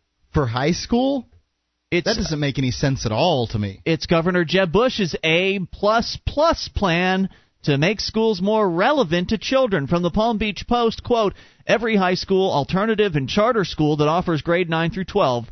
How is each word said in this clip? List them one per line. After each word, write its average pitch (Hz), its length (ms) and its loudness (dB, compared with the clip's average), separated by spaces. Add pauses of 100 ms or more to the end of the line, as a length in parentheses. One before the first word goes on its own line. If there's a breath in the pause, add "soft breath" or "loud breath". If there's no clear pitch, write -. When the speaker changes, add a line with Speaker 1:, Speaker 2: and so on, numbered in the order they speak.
(340)
Speaker 1:
for 143 140 0
high 127 240 0
school? 247 560 -2 (640)
Speaker 2:
It's, 170 160 -2
Speaker 1:
That 220 100 0
doesn't 160 240 -4
make 143 180 -2
any 131 140 0
sense 139 340 -2
at 110 60 -2
all 131 360 0
to 107 120 -4
me. 101 240 -6
Speaker 2:
It's 160 220 -2
Governor 175 400 2
Jeb 185 260 0
Bush's 208 420 0 (100)
A 185 360 2
plus 208 680 -2
plus - 440 0
plan 185 580 0 (360 soft breath)
to 143 140 2
make 185 220 0
schools 220 420 -2
more 208 280 2
relevant 180 600 0
to 220 80 0
children. 202 500 0
From 175 160 0
the 170 80 0
Palm 220 260 0
Beach 208 300 -4
Post, 233 360 0
quote, 226 300 0 (320 loud breath)
"Every 220 300 2
high 185 200 2
school, 190 360 0
alternative, 190 640 0
and 135 140 -2
charter 214 360 2
school 151 320 0
that 147 100 2
offers 165 340 0
grade 170 280 0
nine 165 220 0
through 185 140 -6
twelve 127 460 0